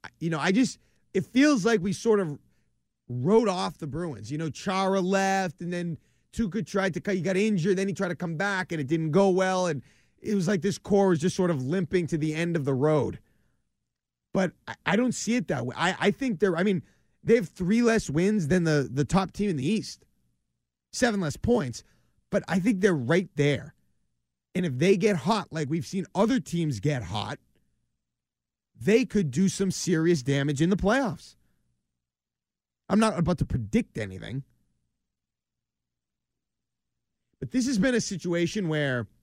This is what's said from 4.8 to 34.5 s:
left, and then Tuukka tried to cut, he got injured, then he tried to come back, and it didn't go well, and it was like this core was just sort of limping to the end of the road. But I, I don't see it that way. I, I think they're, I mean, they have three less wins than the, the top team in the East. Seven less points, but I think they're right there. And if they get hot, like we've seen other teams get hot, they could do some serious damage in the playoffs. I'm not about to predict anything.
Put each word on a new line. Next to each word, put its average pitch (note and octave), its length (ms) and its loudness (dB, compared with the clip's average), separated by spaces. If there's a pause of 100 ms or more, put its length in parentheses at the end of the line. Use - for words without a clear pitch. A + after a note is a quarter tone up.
left, F#3+ 600 0
and F3 100 -6
then F3 280 -6 (340)
Tuukka A3 320 -2
tried F#3+ 280 -2
to - 80 -6
cut, G3 140 -2
he F#3 60 -2
got F3+ 140 -2
injured, G3 420 2
then G3 120 -2
he F3+ 40 -4
tried F#3+ 140 -2
to F3 80 -4
come E3+ 220 -6
back, F#3+ 340 -4
and E3 80 -4
it C3+ 80 -4
didn't D#3+ 240 -2
go G3 180 6
well, F#3 380 2
and C#3+ 160 -4 (380)
it G#3+ 120 -4
was F#3+ 140 0
like G3 140 0
this F#3 160 -2
core G3 320 2
was E3 100 2
just E3+ 160 -2
sort F3+ 160 2
of C3+ 100 -2
limping F3 460 0
to D#3+ 100 -4
the D3+ 160 -2
end E3+ 220 -2
of D3+ 80 -2
the C3+ 100 0
road. C3 460 0 (1120)
But F#3+ 200 0 (120)
I, A2 100 -14 (100)
I E3 100 2
don't A#3+ 180 2
see A3+ 220 -2
it G3+ 140 -2
that A#2+ 160 -4
way. B2 120 -8
I, F3 220 0
I F#3 120 2
think A#3 280 -4
they're, F#3+ 160 2
I F3 80 0
mean, G3 200 0 (400)
they A3+ 120 6
have G#3+ 140 0
three G3+ 320 0
less A3+ 280 2
wins F3 380 2
than F3 160 2
the, D3+ 260 2
the C#3 140 0
top F#3 300 0
team G3+ 160 -2
in F#3 80 -2
the D3 100 -2
East. - 380 -4 (880)
Seven A3 260 0
less D#3 160 -2
points, F3 480 -2 (460)
but - 180 0
I F#3 120 2
think G3 200 0
they're F#3+ 160 4
right D3+ 400 0
there. C#3+ 380 0 (840)
And F3+ 100 -2
if B2+ 120 -4
they F#3 180 4
get G3+ 220 2
hot, G3 340 -2
like D3+ 180 -6
we've D#3 160 -2
seen F3+ 200 -6 (100)
other A3+ 240 2
teams D#3 400 -4
get C3+ 240 -2
hot, G#2 360 -8 (1400)
they G#3+ 240 4
could F3+ 280 0
do F3+ 180 2
some G3 200 -2
serious E3 540 0
damage C#3 380 0
in E3+ 80 2
the G3 80 2
playoffs. G3+ 580 -2 (1500)
I'm G#3+ 120 2
not A3 200 2
about E3+ 200 0
to - 60 0
predict - 520 -2
anything. G#2 460 -8 (3000)